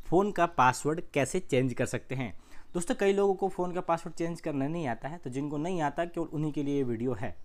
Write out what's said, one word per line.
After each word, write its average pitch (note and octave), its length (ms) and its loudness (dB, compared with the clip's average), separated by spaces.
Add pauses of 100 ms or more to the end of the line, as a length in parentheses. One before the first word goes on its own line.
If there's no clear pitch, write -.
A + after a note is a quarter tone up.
फ़ोन G3 260 4
का E3+ 140 4
पासवर्ड C3+ 560 2 (120)
कैसे C#3+ 260 2
चेंज C3 340 2
कर B2 120 0
सकते B2+ 300 -6
हैं। B2 220 -6 (360)
दोस्तों - 220 0
कई G3+ 180 4
लोगों G3 220 4
को F#3+ 140 0
फ़ोन F3+ 240 -2
का F3+ 80 -2
पासवर्ड E3 340 0
चेंज E3 260 -4
करना C#3+ 260 0
नहीं D#3+ 200 -2
आता A#2+ 200 -4
है, E3 100 -8
तो C#3+ 120 -8
जिनको C#3+ 280 -2
नहीं E3+ 240 0
आता D3+ 240 0
केवल E3+ 220 -4
उन्हीं D3+ 240 -2
के D3 120 -2
लिए C#3+ 120 0
ये C#3 80 2
वीडियो A#2+ 300 0
है G#2 300 -4